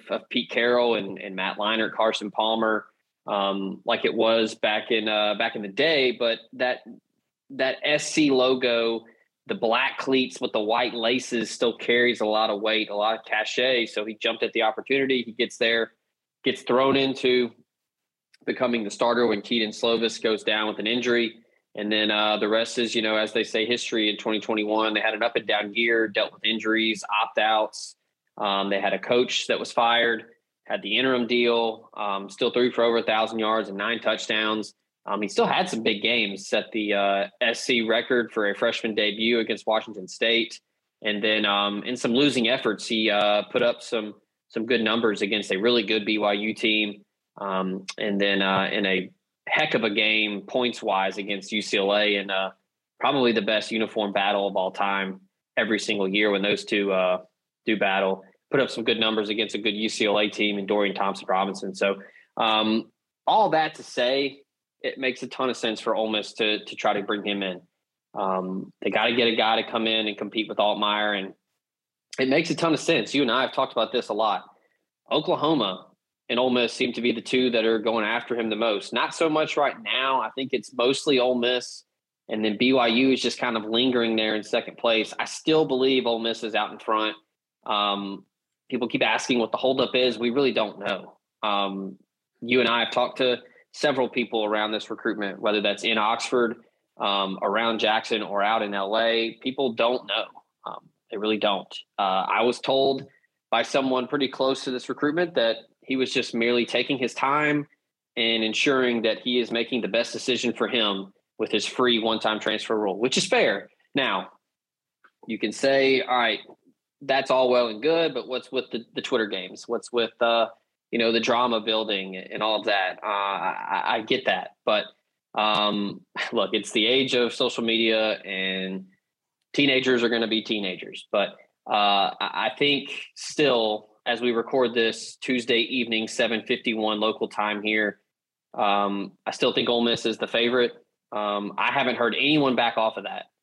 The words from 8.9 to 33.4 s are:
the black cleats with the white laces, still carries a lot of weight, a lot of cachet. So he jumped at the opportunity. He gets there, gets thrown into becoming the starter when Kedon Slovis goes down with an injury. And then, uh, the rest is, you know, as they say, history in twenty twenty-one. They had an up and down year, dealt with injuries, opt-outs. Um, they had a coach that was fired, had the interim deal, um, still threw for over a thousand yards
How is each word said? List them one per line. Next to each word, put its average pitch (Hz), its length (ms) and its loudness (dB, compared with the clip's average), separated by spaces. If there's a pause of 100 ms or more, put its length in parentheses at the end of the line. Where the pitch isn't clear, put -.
the 113 80 -4
black 120 440 0
cleats 131 420 0
with 127 120 -4
the 113 80 0
white 117 340 0
laces, 117 560 0
still 120 260 0
carries 120 440 2
a 110 60 0
lot 110 240 2
of 104 100 -2
weight, 110 300 0
a 104 60 -4
lot 107 180 2
of 110 100 -8
cachet. 117 640 0
So 110 180 -4
he 110 100 -8
jumped 113 280 -4
at 110 120 0
the 113 80 2
opportunity. 131 600 0
He 110 100 -12
gets 113 260 -2
there, 113 340 0 (500)
gets 120 200 -2
thrown 131 340 4
into 127 540 2 (920)
becoming 123 380 -2
the 101 80 -6
starter 120 360 2
when 107 140 0
Kedon 113 300 -2
Slovis 113 500 0
goes 110 220 0
down 107 260 0
with 101 100 -6
an 104 80 -4
injury. 120 480 0 (400)
And 104 160 -4
then, 107 200 2
uh, 107 260 2
the 104 120 0
rest 113 300 0
is, 117 160 0
you 113 80 0
know, 110 140 0
as 107 160 0
they 110 120 0
say, 110 200 -2
history 113 460 0
in 104 60 -2
twenty 107 240 -2
twenty-one. 107 540 0
They 104 60 0
had 110 140 0
an 107 80 -2
up 120 140 0
and 110 100 -6
down 104 260 -2
year, 113 340 2
dealt 104 260 -2
with - 120 -10
injuries, 110 580 0 (200)
opt-outs. 107 720 -2 (400)
Um, 98 320 0
they 98 120 0
had 98 120 0
a 98 60 0
coach 123 480 0
that 110 120 0
was - 140 -8
fired, 117 520 2 (420)
had 101 160 -6
the 104 160 -2
interim 127 280 2
deal, 117 680 2
um, 101 320 -4
still - 240 -2
threw 123 200 2
for 117 120 2
over 117 140 4
a 110 40 0
thousand 110 360 0
yards 110 320 0